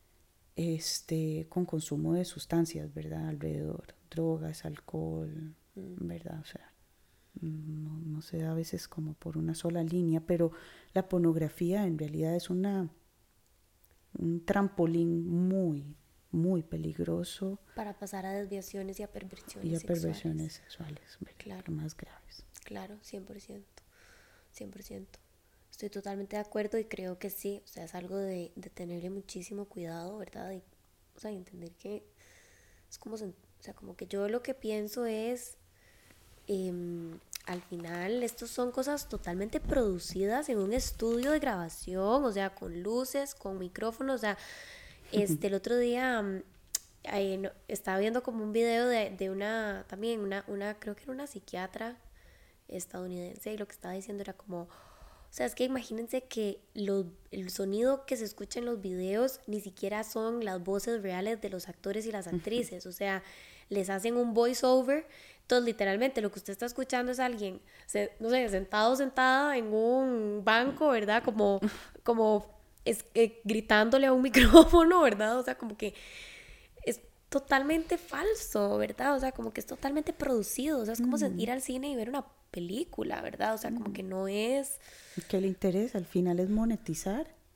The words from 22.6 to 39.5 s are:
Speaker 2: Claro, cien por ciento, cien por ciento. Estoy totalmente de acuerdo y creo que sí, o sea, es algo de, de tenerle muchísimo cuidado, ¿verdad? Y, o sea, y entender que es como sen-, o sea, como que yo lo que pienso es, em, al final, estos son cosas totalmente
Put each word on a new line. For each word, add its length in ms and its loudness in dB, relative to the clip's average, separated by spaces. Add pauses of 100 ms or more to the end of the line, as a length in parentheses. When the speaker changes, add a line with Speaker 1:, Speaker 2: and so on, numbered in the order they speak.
Speaker 2:
Claro, 380 -14
cien 240 -14
por 160 -16
ciento, 420 -20 (680)
cien 200 -16
por 120 -18
ciento. 360 -16 (520)
Estoy 180 -10
totalmente 460 -8
de 60 -4
acuerdo 360 -4
y 80 -2
creo 320 -8
que 140 -10
sí, 340 -8
o 20 -20
sea, 180 -16
es 100 -14
algo 220 -8
de, 380 -4
de 140 -16
tenerle 400 -10
muchísimo 560 -10
cuidado, 540 -10
¿verdad? 320 -12
Y, 100 -12 (540)
o 40 -20
sea, 120 -10
y 40 -8
entender 360 -16
que 340 -12 (840)
es 100 -18
como 180 -12
sen-, 160 -10 (260)
o 40 -20
sea, 100 -16
como 220 -18
que 100 -12
yo 240 -2
lo 140 -2
que 100 -4
pienso 540 -4
es, 500 -4 (880)
em, 720 -4 (300)
al 160 -8
final, 600 -6
estos 280 -6
son 200 -2
cosas 380 -4
totalmente 500 -4